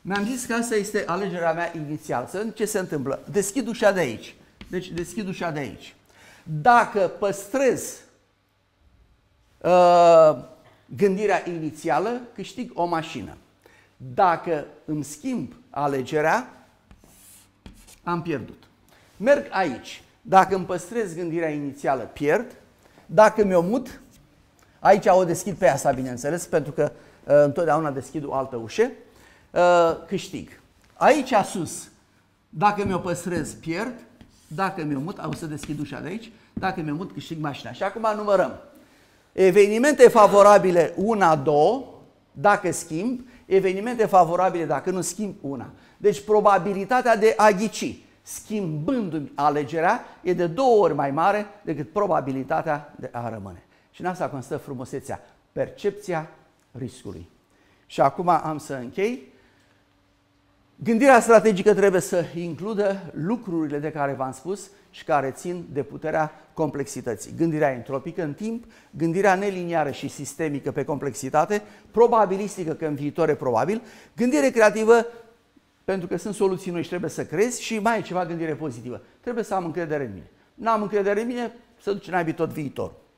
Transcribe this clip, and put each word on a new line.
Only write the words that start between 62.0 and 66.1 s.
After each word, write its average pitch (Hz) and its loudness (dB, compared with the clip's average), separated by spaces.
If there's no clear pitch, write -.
să 175 -2
includă 190 -6
lucrurile 165 -4
de 151 -6
care 143 -4
v-am 131 -6
spus 190 -12
și - -20
care 139 0
țin 175 -10
de 139 -4
puterea 156 -6